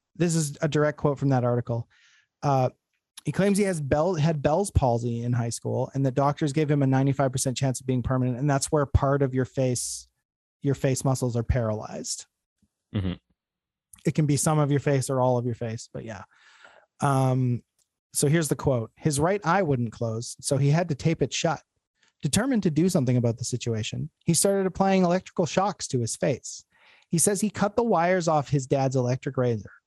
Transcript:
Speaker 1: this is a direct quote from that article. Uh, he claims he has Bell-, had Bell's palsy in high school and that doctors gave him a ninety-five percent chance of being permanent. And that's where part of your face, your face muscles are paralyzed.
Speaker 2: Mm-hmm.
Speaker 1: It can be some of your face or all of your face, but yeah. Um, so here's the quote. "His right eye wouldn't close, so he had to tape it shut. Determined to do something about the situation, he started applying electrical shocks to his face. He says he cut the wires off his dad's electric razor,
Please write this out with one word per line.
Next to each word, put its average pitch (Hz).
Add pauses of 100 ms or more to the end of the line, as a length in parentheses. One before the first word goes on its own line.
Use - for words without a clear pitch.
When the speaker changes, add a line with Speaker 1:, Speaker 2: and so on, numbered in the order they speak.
(160)
Speaker 1:
this 165
is 147
a 160
direct 147
quote 147
from 139
that 127
article. 120 (540)
Uh, 135 (540)
he 151
claims 196
he 202
has 185
Bell-, 156
had 151
Bell's 165
palsy 117
in 120
high 120
school 117
and 135
that 127
doctors 143
gave 151
him 147
a 135
ninety-five 135
percent 131
chance 131
of -
being 127
permanent. 127
And 143
that's 139
where 151
part 139
of 131
your 131
face, - (520)
your 139
face 135
muscles 131
are 117
paralyzed. - (680)
Speaker 2:
Mm-hmm. 95 (920)
Speaker 1:
It 170
can 156
be 143
some 156
of 143
your 143
face 135
or 131
all 127
of 120
your 120
face, 117
but 135
yeah. 107 (760)
Um, 131 (500)
so -
here's 156
the 139
quote. 123
"His 147
right 190
eye 185
wouldn't 120
close, 113
so -
he 143
had 170
to 156
tape 165
it 139
shut. 156 (600)
Determined 214
to 180
do 156
something 127
about 117
the 120
situation, 120 (140)
he 170
started 196
applying 190
electrical 180
shocks -
to 127
his 113
face. - (440)
He 175
says 202
he 214
cut 202
the 240
wires 180
off 151
his 139
dad's 135
electric 131
razor, 120 (180)